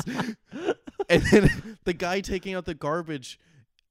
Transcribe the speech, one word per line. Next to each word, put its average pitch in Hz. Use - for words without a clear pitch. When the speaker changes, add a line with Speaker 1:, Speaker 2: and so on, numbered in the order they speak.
Speaker 1:
<laughs> -
Speaker 2:
And -
then 214
the 185
guy 180
taking 190
out 180
the 175
garbage 151